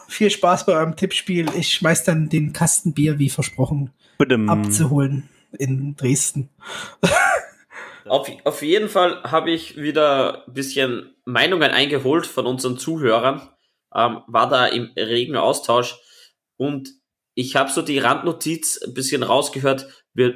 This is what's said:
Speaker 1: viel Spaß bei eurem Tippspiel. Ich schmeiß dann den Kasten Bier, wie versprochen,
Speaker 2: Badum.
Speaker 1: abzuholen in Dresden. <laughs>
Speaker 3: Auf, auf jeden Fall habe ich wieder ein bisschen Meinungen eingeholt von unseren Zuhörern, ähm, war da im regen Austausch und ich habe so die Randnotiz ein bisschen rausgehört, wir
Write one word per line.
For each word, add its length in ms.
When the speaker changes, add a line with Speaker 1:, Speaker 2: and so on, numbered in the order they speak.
Speaker 1:
viel 240
Spaß 360
bei 80
eurem 200
Tippspiel. 640
Ich 160
schmeiß 320
dann 240
den 240
Kasten 420
Bier, 240
wie 100
versprochen, 600
Speaker 2:
Badum. 300
Speaker 1:
abzuholen 800
in 380
Dresden. 520
<laughs> 60
Speaker 3:
Auf, 240
auf 180
jeden 280
Fall 320
habe 280
ich 280
wieder 680
ein 60
bisschen 640
Meinungen 460
eingeholt 560
von 200
unseren 300
Zuhörern, 720
ähm, 320
war 240
da 160
im 280
regen 420
Austausch 600
und 320
ich 220
habe 140
so 100
die 180
Randnotiz 880
ein 60
bisschen 300
rausgehört, 640
wir 240